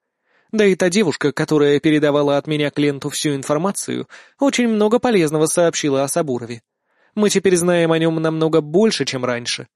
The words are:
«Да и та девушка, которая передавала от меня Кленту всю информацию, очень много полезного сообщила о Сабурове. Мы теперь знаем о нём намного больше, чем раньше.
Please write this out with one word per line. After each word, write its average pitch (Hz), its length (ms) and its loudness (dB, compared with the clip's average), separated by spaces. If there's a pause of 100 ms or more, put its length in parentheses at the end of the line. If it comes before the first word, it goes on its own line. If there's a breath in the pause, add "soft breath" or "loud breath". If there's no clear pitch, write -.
(520)
«Да 214 140 2
и 190 100 4
та 185 140 0
девушка, 170 440 0
которая 147 460 2
передавала 147 580 2
от 139 100 -6
меня 147 220 -2
Кленту 147 400 -2
всю 143 260 -4
информацию, 147 720 -4 (320 loud breath)
очень 254 280 0
много 214 320 2
полезного 160 480 2
сообщила 151 560 0
о 143 40 -2
Сабурове. 120 540 -6 (540)
Мы 208 140 2
теперь 190 280 2
знаем 170 340 2
о 160 80 2
нём 160 220 0
намного 160 400 0
больше, 175 420 0
чем 127 220 -6
раньше. 123 500 -6